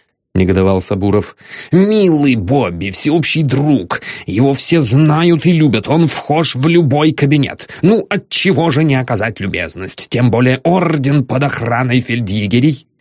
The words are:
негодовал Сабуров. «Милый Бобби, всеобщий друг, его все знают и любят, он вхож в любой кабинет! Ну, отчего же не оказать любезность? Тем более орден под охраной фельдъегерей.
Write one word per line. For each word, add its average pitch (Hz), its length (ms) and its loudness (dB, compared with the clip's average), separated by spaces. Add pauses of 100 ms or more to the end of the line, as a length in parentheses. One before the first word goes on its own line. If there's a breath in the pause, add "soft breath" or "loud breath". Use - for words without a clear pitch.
(360 soft breath)
негодовал 95 440 2
Сабуров. 98 560 -2 (360 loud breath)
«Милый 175 640 2
Бобби, 98 540 -2
всеобщий 156 520 -2
друг, 135 600 -2 (240 loud breath)
его 120 260 2
все 160 280 0
знают 151 680 2
и 180 60 4
любят, 147 360 2
он 165 180 2
вхож 151 480 -2
в 131 140 0
любой 156 420 2
кабинет! 143 580 -2 (140 loud breath)
Ну, 208 260 2
отчего 170 640 -2
же 147 140 2
не 143 100 2
оказать 117 460 -4
любезность? 92 680 -8
Тем 120 220 2
более 127 280 2
орден 151 680 0
под 127 180 -2
охраной 123 560 -2
фельдъегерей. 117 880 -2 (140)